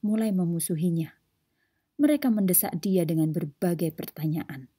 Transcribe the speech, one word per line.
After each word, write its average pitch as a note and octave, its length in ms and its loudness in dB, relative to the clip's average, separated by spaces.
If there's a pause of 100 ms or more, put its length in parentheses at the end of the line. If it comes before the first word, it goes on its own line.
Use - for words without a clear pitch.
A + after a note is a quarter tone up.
mulai A3 240 2
memusuhinya. E3+ 880 0 (800)
Mereka D4 320 2
mendesak G3 480 0
dia F3+ 320 2
dengan D#3+ 240 2
berbagai E3 640 -2
pertanyaan. D3+ 800 -6